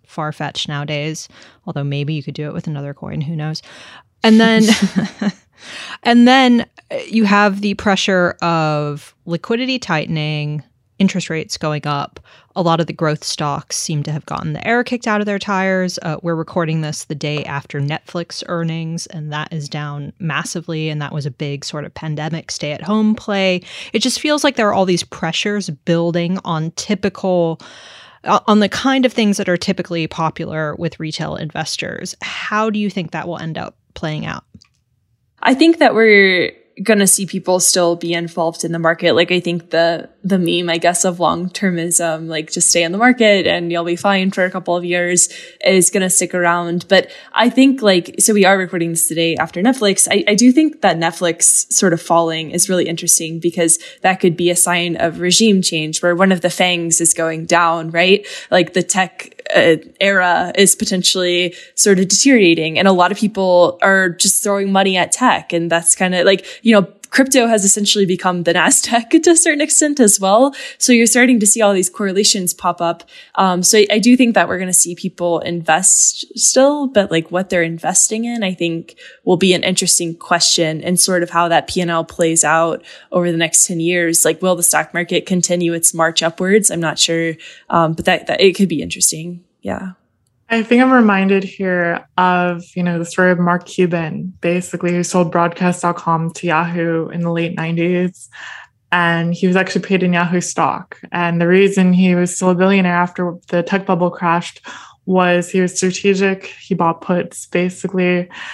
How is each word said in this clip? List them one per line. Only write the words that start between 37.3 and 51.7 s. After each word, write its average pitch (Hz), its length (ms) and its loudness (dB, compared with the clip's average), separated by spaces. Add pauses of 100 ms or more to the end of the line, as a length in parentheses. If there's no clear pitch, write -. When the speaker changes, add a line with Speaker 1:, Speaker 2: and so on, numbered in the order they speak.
Speaker 2:
still 175 340 2
be 170 180 -6
involved 170 520 -4
in 165 80 -6
the 165 80 -4
market. 165 340 2
Like, 170 160 2
I 185 80 2
think 175 320 -4
the, 165 400 0 (140)
the 185 160 0
meme, 175 280 -2
I 170 100 -2
guess, 175 260 0
of 180 160 -2
long-termism, 170 1080 -2
like, 156 240 -8
just - 200 -2
stay 170 120 2
in 165 80 0
the 196 80 -4
market 220 480 4
and 170 240 -2
you'll 170 140 -2
be 175 100 -2
fine 190 380 0
for 185 120 -2
a 185 60 -2
couple 180 240 -4
of 175 100 -4
years, 175 440 0 (360)
is 190 240 4
gonna 190 220 0
stick 180 240 -2
around. 175 540 0
But 185 240 4 (200)
I 233 160 2
think, 262 320 4
like, 190 380 2
so 220 160 2
we 202 100 6
are 190 140 6
recording 170 320 -4
this 160 160 -2
today 165 300 -2
after 165 260 -4
Netflix. 214 480 2
I, 202 160 -2
I 208 80 2
do 240 160 6
think 311 300 2
that 175 160 2
Netflix 170 760 -2